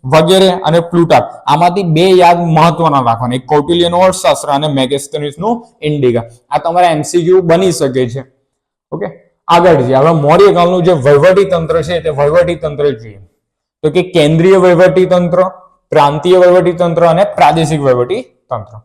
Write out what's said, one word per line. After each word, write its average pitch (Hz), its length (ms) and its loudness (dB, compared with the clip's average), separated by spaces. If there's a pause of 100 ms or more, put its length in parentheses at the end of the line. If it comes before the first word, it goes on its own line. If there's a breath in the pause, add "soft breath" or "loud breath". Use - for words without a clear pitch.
વગેરે 175 460 2
અને 170 280 -2
પ્લુટાર્ક, 165 460 0 (220)
આમાંથી 175 360 0
બે 170 260 0
યાદ 175 300 4
મહત્વના 160 600 0
રાખવાના, 120 360 -2
એક 131 100 -8
કૌટિલ્યનું 170 580 0
અર્થશાસ્ત્ર 175 460 -2
અને 147 180 -2
મેગેસ્થનીસનું 147 1000 -6 (140)
ઇન્ડિકા. 135 400 -2 (280 loud breath)
આ 147 80 -4
તમારા 170 300 0
એમ 156 140 -2
સી 170 220 -4
ક્યુ 185 180 2
બની 175 300 0
શકે 131 380 -4
છે. 131 140 -12 (680)
ઓકે, - 440 -14 (120)
આગળ 175 280 4
જઈએ. 131 200 -2
હવે 143 160 2
મૌર્ય 165 420 2
કાળનું 175 300 0
જે 180 80 2
વહીવટી 156 540 2
તંત્ર 165 360 -4
છે, 170 180 -6
તે 165 100 -4
વહીવટી 160 460 0
તંત્ર 147 340 -4
જોઈએ. 113 280 -12 (680)
તો 156 60 0
કે 180 120 -2
કેન્દ્રીય 175 560 2
વહીવટી 185 480 2
તંત્ર, 180 380 0 (460)
પ્રાંતીય 151 480 2
વહીવટી 180 340 4
તંત્ર 170 340 -2
અને 170 180 2
પ્રાદેશિક 160 580 0
વહીવટી 127 400 -2 (280)
તંત્ર. 110 360 -12